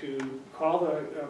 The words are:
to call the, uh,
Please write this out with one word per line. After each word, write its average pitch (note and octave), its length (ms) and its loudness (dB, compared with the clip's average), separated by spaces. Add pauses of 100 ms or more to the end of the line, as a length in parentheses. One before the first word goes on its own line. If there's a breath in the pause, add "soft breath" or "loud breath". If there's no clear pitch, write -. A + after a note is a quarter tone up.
to C3+ 400 -4 (140)
call E3+ 320 4
the, D3+ 360 0
uh, C#3+ 80 -4